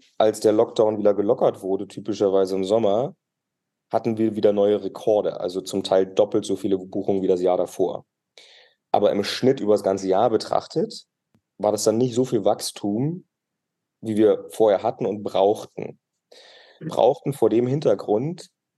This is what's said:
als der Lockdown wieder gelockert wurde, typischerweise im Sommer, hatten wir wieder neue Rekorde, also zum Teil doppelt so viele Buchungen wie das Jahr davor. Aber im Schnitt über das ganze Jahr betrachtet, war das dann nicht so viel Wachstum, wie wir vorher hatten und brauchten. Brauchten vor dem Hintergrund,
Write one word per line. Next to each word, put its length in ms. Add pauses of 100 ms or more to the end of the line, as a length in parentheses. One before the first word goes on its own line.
(180)
als 220
der 120
Lockdown 460
wieder 160
gelockert 480
wurde, 260
typischerweise 640
im 100
Sommer, 500 (800)
hatten 260
wir 180
wieder 160
neue 320
Rekorde, 560
also 200
zum 220
Teil 240
doppelt 380
so 100
viele 240
Buchungen 440
wie 40
das 160
Jahr 140
davor. 480 (880)
Aber 180
im 140
Schnitt 340
über 160
das 80
ganze 240
Jahr 240
betrachtet, 760 (520)
war 140
das 100
dann 160
nicht 160
so 100
viel 200
Wachstum, 800 (760)
wie 160
wir 340
vorher 340
hatten 220
und 180
brauchten. 760 (880)
Brauchten 460
vor 180
dem 160
Hintergrund, 840 (280)